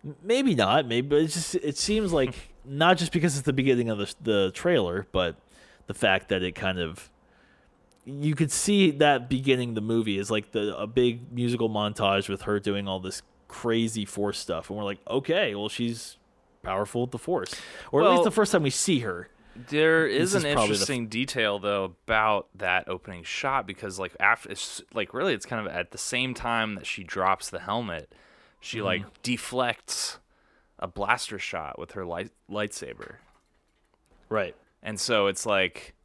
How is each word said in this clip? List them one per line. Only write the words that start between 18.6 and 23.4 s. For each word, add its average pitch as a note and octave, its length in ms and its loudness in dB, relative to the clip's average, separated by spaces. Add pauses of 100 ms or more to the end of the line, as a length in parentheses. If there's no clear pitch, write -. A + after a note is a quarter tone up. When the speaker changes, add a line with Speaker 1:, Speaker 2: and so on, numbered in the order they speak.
Speaker 1:
we C#3+ 80 2
see D3+ 300 2
her. G#2+ 280 -6 (280)
Speaker 2:
there D#3 520 2
Speaker 1:
This B2+ 120 2
Speaker 2:
is F#3 140 0
Speaker 1:
is F3 100 2
Speaker 2:
an C#3+ 80 0
Speaker 1:
probably A2+ 160 4
the G#2+ 60 2
f- G2 60 0
Speaker 2:
interesting A#2 280 -2
detail, A2 500 0
though, G2+ 260 0
about G#2+ 720 0
that F#2 320 0
opening F2+ 360 -8
shot, C3+ 420 -4